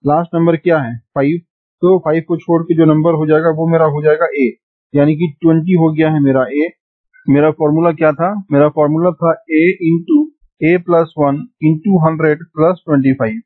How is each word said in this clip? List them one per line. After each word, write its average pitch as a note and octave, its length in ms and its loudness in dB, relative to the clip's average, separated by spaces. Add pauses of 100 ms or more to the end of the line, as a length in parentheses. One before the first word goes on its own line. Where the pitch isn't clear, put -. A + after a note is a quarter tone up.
Last E3 320 -2
number E3 220 2
क्या E3 220 0
है? A#2+ 180 -8
फ़ाइव। D3 420 -4 (420)
तो F#3 180 2
फ़ाइव D#3+ 280 -2
को E3+ 100 -2
छोड़ E3 260 -2
के E3+ 140 -2
जो D#3+ 80 4
number D#3 280 2
हो D#3 140 -2
जाएगा, D#3 240 2
वो D#3+ 160 -4
मेरा E3 200 2
हो D3 160 -4
जाएगा D#3 220 2 (120)
ए, C3+ 80 0 (480)
यानी D3 220 2
कि E3 120 -2 (140)
ट्वेंटी E3 340 2
हो D#3+ 180 2
गया D#3 180 0
है D#3 100 0
मेरा C3 240 2 (100)
ए। D#3 140 -2 (580)
मेरा D3 260 2
फॉर्मूला D#3+ 400 0
क्या D#3 200 0
था? E3 160 -2 (220)
मेरा C#3+ 180 4
फॉर्मूला D#3 440 0
था E3 180 -2 (220)
A D#3 100 2 (240)
into E3+ 320 0 (420)
A E3+ 200 2
plus E3 360 0
one C#3+ 220 0 (240)
into D#3+ 360 0
hundred D#3+ 400 0 (140)
plus E3+ 300 0
twenty-five। C3+ 640 -2